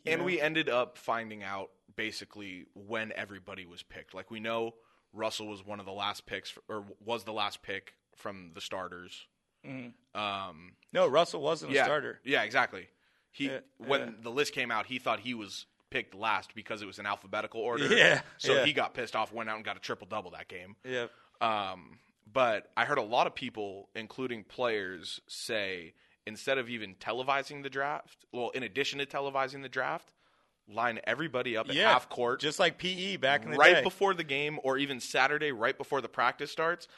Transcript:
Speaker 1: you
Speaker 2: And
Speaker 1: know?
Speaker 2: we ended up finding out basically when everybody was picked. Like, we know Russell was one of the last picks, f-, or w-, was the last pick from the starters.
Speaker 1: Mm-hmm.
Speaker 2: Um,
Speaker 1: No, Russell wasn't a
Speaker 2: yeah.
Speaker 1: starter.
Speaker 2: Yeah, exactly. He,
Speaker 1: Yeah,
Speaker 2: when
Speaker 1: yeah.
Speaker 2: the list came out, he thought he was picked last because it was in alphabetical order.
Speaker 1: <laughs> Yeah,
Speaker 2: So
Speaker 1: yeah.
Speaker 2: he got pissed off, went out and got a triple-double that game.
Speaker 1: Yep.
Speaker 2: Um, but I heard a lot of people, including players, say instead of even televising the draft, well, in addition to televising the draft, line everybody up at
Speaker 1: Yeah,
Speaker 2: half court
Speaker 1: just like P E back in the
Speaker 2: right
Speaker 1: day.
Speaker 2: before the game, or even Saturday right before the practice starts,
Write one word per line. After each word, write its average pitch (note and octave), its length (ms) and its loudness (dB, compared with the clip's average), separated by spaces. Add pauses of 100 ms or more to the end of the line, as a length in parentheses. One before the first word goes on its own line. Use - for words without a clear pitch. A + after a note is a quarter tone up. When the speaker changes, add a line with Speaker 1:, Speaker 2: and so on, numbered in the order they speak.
Speaker 1:
you D#3 60 0
Speaker 2:
And E3 100 2
Speaker 1:
know? F3+ 40 -2
Speaker 2:
we F3+ 140 0
ended D3+ 300 2
up A#2+ 280 2
finding A2+ 460 -4
out G2 280 -6 (240)
basically G2+ 800 -8
when G#2+ 420 -6
everybody F#2+ 500 -10
was E2+ 180 -16
picked. - 300 -18
Like, F#2+ 180 -14
we A2 80 -10
know A2+ 360 -2 (360)
Russell G#2+ 360 -4
was G2 180 -12
one G#2 140 -10
of G2 60 -14
the G2 60 -10
last G2+ 340 -4
picks, G2 260 -6
f-, - 80 -20 (100)
or G#2+ 80 -6
w-, G2+ 260 -10
was A2+ 220 -2
the A2 80 -6
last G#2 280 -2
pick G2 320 -8 (220)
from F#2+ 380 -12
the G2 80 -14
starters. F2+ 640 -10 (400)
Speaker 1:
Mm-hmm. B2 520 -12
Speaker 2:
Um, F#2+ 540 -6 (200)
Speaker 1:
No, F3 140 4
Russell E3 340 2
wasn't D3+ 320 -2
a - 20 2
Speaker 2:
yeah. C3+ 80 6
Speaker 1:
starter. B2+ 400 0
Speaker 2:
Yeah, B2+ 200 2
exactly. G#2+ 440 0 (440)
He, C#3 160 -4
Speaker 1:
Yeah, C3+ 120 -6 (180)
Speaker 2:
when C3+ 240 0
Speaker 1:
yeah. A#2 80 -6 (120)
Speaker 2:
the A#2 100 -8
list C#3 220 0
came B2 180 -2
out, A2 140 0
he B2+ 140 -6
thought A2+ 200 0
he B2 140 -6
was G#2 320 -10 (240)
picked A#2+ 260 -4
last G2+ 400 0
because A2 260 -8
it G#2+ 40 -8
was F#2 140 -12
in G#2 60 -10
alphabetical G#2 560 -4
order. A#2+ 260 0
Speaker 1:
<laughs> A#3 100 6
Yeah, D#3+ 240 8 (160)
Speaker 2:
So C#3 160 2
Speaker 1:
yeah. C3+ 120 6
Speaker 2:
he D3 80 4
got B2+ 200 0
pissed A#2+ 220 -4
off, A2 180 0
went A2 160 -6
out A2 80 -4
and G#2+ 80 -14
got G2+ 100 -4
a F#2 40 -12
triple-double G#2 520 -6
that D#2+ 160 -14
game. F#2+ 280 -14 (100)
Speaker 1:
Yep. B2 260 -4 (300)
Speaker 2:
Um, F#2+ 580 -2 (320)
but A#2 460 2
I A#2 80 4
heard C#3 140 2
a A2+ 40 0
lot B2 240 4
of - 80 -4
people, G#2 600 -6
including A2+ 480 -6
players, G2+ 840 -2
say F#2+ 640 -6 (340)
instead C3+ 300 -2
of A#2+ 120 -2
even G#2+ 260 -8
televising C3+ 680 -4
the C3+ 60 -10
draft, C#3 640 -6
well, A#2 200 -2
in B2+ 120 -4
addition C3+ 360 -2
to C#3+ 60 -2
televising C#3 580 -4
the B2+ 60 -12
draft, C#3+ 440 -6 (580)
line A2+ 340 0
everybody B2 520 0
up A2 100 0
at - 60 -2
Speaker 1:
Yeah, F#3 180 6
Speaker 2:
half - 180 4
court B2 300 0
Speaker 1:
just D3 200 -2
like E3+ 180 4
P F#3 360 -4
E E3+ 40 -2
back C3+ 260 4
in D#3 60 -8
the D3+ 80 0
Speaker 2:
right E3 200 12
Speaker 1:
day. C#3 60 8
Speaker 2:
before F#3+ 300 2
the E3+ 100 -2
game, D3 400 -2
or C3 140 4
even C#3 220 0
Saturday D3 520 2
right A#2+ 240 2
before C#3 240 -2
the A#2 80 -2
practice C3 440 2
starts, E3 360 0 (100)